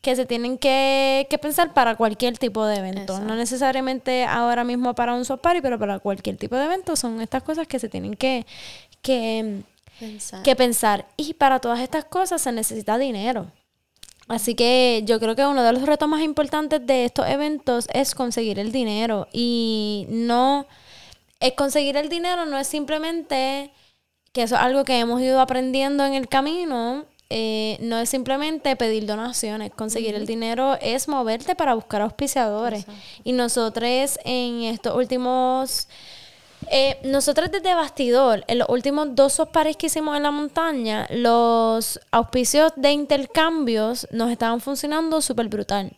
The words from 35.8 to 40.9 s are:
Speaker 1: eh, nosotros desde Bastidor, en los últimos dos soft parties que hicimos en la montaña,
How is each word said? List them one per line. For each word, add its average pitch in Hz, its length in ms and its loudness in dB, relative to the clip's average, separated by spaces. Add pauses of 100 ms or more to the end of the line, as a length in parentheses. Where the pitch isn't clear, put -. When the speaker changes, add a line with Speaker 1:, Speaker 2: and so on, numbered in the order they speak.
Speaker 1:
eh, 269 320 4
nosotros 277 480 2
desde 370 240 0
Bastidor, 254 720 4
en 247 120 0
los - 100 2
últimos 285 440 0
dos 269 200 6
soft 311 180 0
parties 311 260 2
que 339 100 -2
hicimos 302 300 -2
en 294 60 0
la 294 80 2
montaña, 294 800 -2